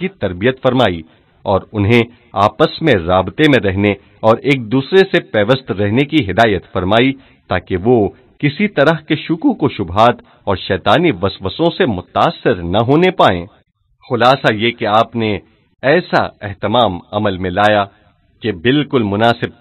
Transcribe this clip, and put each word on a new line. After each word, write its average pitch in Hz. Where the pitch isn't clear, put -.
की -
तरबियत 101
फरमाई 113
और 98
उन्हें 110
आपस 107
में 151
राबते 92
में 135
रहने 98
और 113
एक 135
दूसरे 135
से 190
पैवस्त 110
रहने 104
की 143
हिदायत 101
फरमाई, 107
ताकि 92
वो 104
किसी 147
तरह 156
के 160
शुकूक 165
व 131
शुबहात 107
और 98
शैतानी 110
वसवसों 98
से 180
मुतासर 104
न 85
होने 143
पाएं। 113
खुलासा 127
ये 110
कि 117
आपने 110
ऐसा 143
एहतमाम 101
अमल 104
में 92
लाया 101
कि 110
बिल्कुल 135
मुनासिब 110